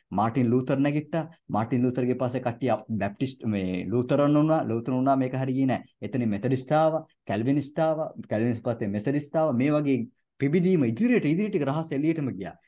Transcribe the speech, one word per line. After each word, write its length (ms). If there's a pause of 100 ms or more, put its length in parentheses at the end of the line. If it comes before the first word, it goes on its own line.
මාටින් 420
ලූතර් 280
නැගිට්ටා. 460 (220)
මාටින් 360
ලූතර්ගේ 340
පස්සේ 260
කට්ටිය 280
අප්-, 200
බැප්ටිස්ට් 540
මේ 420
ලූතරන් 480
වුණා. 300
ලූතරන් 320
වුණා 200
මේක 160
හරි 200
ගියේ 140
නෑ. 160 (160)
එතනින් 300
මෙතඩිස්ට් 440
ආවා, 300 (200)
කැල්විනිස්ට් 560
ආවා. 300 (160)
කැල්විනිස්ට් 400
පස්සේ 240
මෙතඩිස්ට් 480
ආවා. 160
මේ 200
වගේ 260 (420)
පිබිදීම 440
ඉදිරියට, 400
ඉදිරියට 400
රහස 280
එළියටම 380
ගියා. 240 (120)